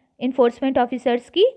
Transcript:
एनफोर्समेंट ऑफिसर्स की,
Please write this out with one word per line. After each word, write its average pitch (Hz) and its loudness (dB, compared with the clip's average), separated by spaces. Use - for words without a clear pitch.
एनफोर्समेंट 254 0
ऑफिसर्स 240 -2
की, 392 2